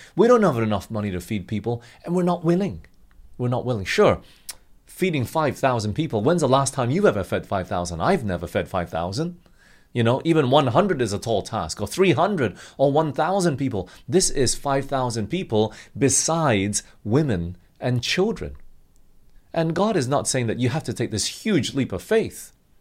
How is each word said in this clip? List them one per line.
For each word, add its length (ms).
We 140
don't 140
have 160
enough 320
money 200
to 100
feed 280
people," 340
and 100
we're 80
not 220
willing. 400
We're 100
not 160
willing. 220
Sure, 340
feeding 380
five 340
thousand 360
people. 280
When's 200
the 60
last 260
time 160
you 180
ever 160
fed 220
five 200
thousand? 340
I've 220
never 240
fed 220
five 220
thousand. 500
You 120
know, 200
even 260
one 180
hundred 320
is 140
a 40
tall 240
task, 380
or 80
three 240
hundred 440
or 160
one 200
thousand 440
people. 320
This 240
is 240
five 300
thousand 440
people 440
besides 840
women 540
and 220
children. 540
And 220
God 200
is 140
not 180
saying 200
that 120
you 120
have 140
to 100
take 160
this 340
huge 300
leap 180
of 100
faith, 500